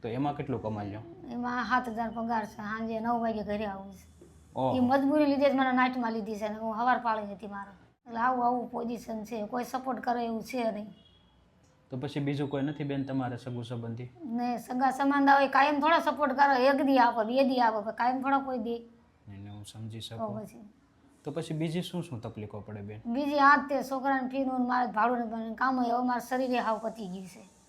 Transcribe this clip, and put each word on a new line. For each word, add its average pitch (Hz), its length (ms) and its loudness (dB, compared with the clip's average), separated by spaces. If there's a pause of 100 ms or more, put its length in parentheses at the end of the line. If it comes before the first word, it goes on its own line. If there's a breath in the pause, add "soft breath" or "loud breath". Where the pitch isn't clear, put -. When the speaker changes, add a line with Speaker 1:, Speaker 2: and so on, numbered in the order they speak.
Speaker 1:
તો 120 60 -8
એમાં 135 280 -2
કેટલું 131 260 -4
કમાઈ 104 280 -4
લ્યો? 107 120 -10 (300)
Speaker 2:
એમાં 247 340 -4
સાત 247 240 0
હજાર 226 200 -4
પગાર 226 360 -4
છે. 208 100 -14
સાંજે 220 440 -6
નવ 233 220 0
વાગે 220 220 -2
ઘરે 208 220 -4
આવું 196 280 -8
છું. - 340 -20 (280)
Speaker 1:
ઓહો. 254 220 2
Speaker 2:
એ - 20 2
મજબૂરી 277 460 4
લીધે 277 240 4
જ 269 40 2
મને 262 180 2
નાઇટમાં 254 400 2
લીધી 220 240 -4
છે 208 140 -4
ને 208 60 -6
હું 220 220 -4
હવાર 240 220 2
પાળી 214 340 -2
હતી 196 140 -12
મારે. 196 240 -10 (360)
એટલે 233 120 -8
આવું, 247 260 2
આવું 240 260 2
પોઝિશન 233 520 -6
છે, 214 220 -6
કોઈ 247 180 -4
સપોર્ટ 254 360 -4
કરે 240 260 0
એવું 226 180 -4
છે 240 280 -2
નહીં. 208 220 -8 (960)
Speaker 1:
તો 131 80 -6
પછી 143 220 -4
બીજું 143 300 0
કોઈ 143 120 0
નથી 147 220 -2
બેન 139 200 -2
તમારે 127 340 -2
સગું 120 280 -8
સંબંધી? 117 440 -8 (160)
Speaker 2:
ને 240 320 -2
સગા 254 340 0
સંબંધ 277 380 4
આવે 277 180 8
કાયમ 285 320 4
થોડા 311 200 4
સપોર્ટ 294 340 0
કરે, 269 340 6
એક 277 140 4
દી 269 180 6
આપે, 233 280 4
બે 254 160 4
દી 254 160 2
આપે, 220 260 2
પણ 220 60 -6
કાયમ 247 300 0
થોડા 277 180 4
કોઈ 269 180 -4
દે. 233 220 -4
Speaker 1:
નહીં, - 640 -20
નહીં, 104 120 -14
હું 104 100 -14
સમજી 110 340 -12
Speaker 2:
તો 107 60 -12
Speaker 1:
શકું. 113 360 -6
Speaker 2:
પછી? 202 280 -16 (540)
Speaker 1:
તો 151 80 -6
પછી 160 220 -4
બીજી 160 280 0
શું 175 220 -4
શું 113 180 -8
તકલીફો 107 380 -8
પડે 104 220 -12
બેન? 107 320 -8
Speaker 2:
બીજી 285 260 0
આ 277 180 10
જ 277 120 -2
તે 269 140 0
છોકરાને 262 460 0
ફીનું 254 320 -2
ને 247 60 0
મારે 247 240 0
ભાડું 233 280 2
ને 240 60 -2
પણ 226 280 -6
કામ 254 260 0
હોય, 240 120 2
હવે 247 160 2
મારે 247 200 -2
શરીરે 254 320 0
હાવ 214 200 0
પતી 220 280 -6
ગયું 185 180 -10
છે. 190 320 -20 (120)